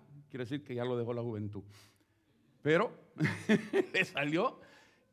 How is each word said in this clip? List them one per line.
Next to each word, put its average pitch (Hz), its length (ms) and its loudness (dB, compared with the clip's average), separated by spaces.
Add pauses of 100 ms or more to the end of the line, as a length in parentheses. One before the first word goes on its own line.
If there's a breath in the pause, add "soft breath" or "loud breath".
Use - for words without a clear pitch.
(280)
quiere 127 160 -8
decir 147 200 -6
que 123 100 -10
ya 120 100 -2
lo 123 120 0
dejó 120 180 -2
la 120 80 -4
juventud. 104 400 -6 (1040 soft breath)
Pero 175 240 4 (240)
<laughs> 202 800 2
le 190 120 4
salió, 151 540 0 (540 loud breath)